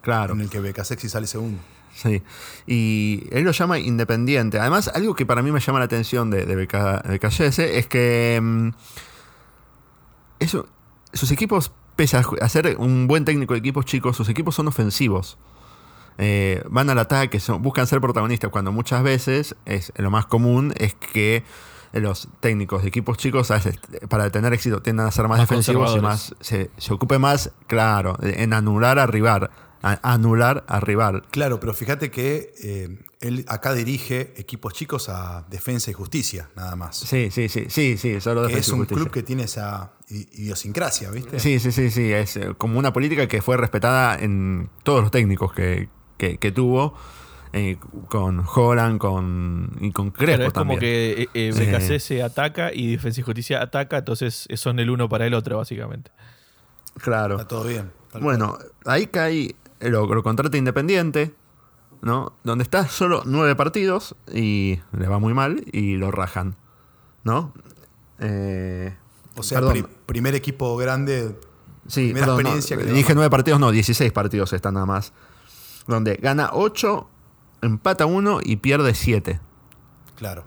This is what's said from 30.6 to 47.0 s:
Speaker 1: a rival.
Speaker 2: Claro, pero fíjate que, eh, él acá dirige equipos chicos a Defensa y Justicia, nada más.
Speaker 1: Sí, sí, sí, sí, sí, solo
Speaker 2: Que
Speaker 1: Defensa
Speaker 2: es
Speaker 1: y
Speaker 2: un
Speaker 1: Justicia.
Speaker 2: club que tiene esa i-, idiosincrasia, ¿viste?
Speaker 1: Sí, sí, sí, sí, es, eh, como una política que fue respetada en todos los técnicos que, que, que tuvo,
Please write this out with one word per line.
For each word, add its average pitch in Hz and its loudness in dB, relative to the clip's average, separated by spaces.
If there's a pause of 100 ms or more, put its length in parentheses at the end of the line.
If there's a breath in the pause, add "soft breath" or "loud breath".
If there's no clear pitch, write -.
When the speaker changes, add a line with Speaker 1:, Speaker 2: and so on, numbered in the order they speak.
Speaker 1:
a 101 0
rival. 101 0
Speaker 2:
Claro, 135 -2
pero 113 -6
fíjate 135 -4
que, 139 -6
eh, 98 -8 (220)
él 123 -6
acá 113 -2
dirige 127 -4
equipos 110 -10
chicos 147 -8
a 90 -10
Defensa 113 -6
y - -8
Justicia, 87 -6
nada 92 -10
más. 87 -10
Speaker 1:
Sí, 123 -2
sí, 113 -2
sí, - -6
sí, 135 2
sí, 104 -2
solo 117 0
Speaker 2:
Que 117 2
Speaker 1:
Defensa 117 0
Speaker 2:
es - 0
Speaker 1:
y - 0
Speaker 2:
un 135 0
Speaker 1:
Justicia. 104 -2
Speaker 2:
club 151 -4
que 123 -4
tiene 127 -4
esa 104 -8 (160)
i-, 104 -12 (140)
idiosincrasia, 104 -4
¿viste? 127 -8
Speaker 1:
Sí, 135 4
sí, 123 0
sí, 123 2
sí, 113 2
es, 104 0
eh, 92 -6
como 113 0
una 135 2
política 139 0
que 104 0
fue 127 2
respetada 120 2
en 95 -2 (120)
todos 143 4
los 104 2
técnicos 98 2
que, 92 -2 (300)
que, 90 -2
que 101 -2
tuvo, 127 2 (580 loud breath)